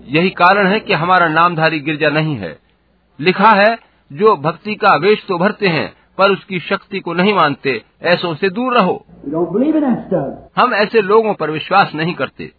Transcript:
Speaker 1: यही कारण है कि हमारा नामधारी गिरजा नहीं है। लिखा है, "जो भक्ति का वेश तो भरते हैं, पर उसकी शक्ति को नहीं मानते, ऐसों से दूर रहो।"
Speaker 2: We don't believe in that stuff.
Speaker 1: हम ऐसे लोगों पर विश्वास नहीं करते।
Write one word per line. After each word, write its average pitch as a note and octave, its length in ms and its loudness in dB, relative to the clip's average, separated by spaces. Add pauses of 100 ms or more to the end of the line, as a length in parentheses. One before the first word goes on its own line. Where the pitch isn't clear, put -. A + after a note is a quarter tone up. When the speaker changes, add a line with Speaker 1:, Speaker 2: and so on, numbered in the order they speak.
Speaker 1:
यही E3 220 0
कारण F#3+ 360 2
है G#3 140 0
कि G#3+ 120 -4
हमारा E3+ 360 2
नामधारी D#3+ 520 0
गिरजा D3+ 280 -2
नहीं D#3 280 -2
है। F2+ 220 -10 (600)
लिखा F#3 300 2
है, G#3+ 280 4 (340)
"जो G3 240 2
भक्ति E3 380 -6
का F#3+ 220 2
वेश G3+ 320 0
तो F#3 100 -2
भरते G3 280 0
हैं, D3 260 -2 (260)
पर G3 120 4
उसकी F3+ 300 -4
शक्ति G3 400 -6
को E3+ 140 -8
नहीं F#3+ 200 2
मानते, C#3 480 0 (200)
ऐसों E3+ 320 -2
से G3 140 -2
दूर A#3+ 260 -4
रहो।" F#3 320 0 (220)
Speaker 2:
We D3 60 -8
don't E3+ 180 -4
believe C#4+ 240 0
in D4+ 80 0
that A#3 140 0
stuff. C#3+ 320 -4 (280)
Speaker 1:
हम A#3 160 2
ऐसे G#3+ 280 0
लोगों G#3 320 2
पर D3+ 160 -4
विश्वास D#3 440 0
नहीं D#3+ 200 -4
करते। - 440 -8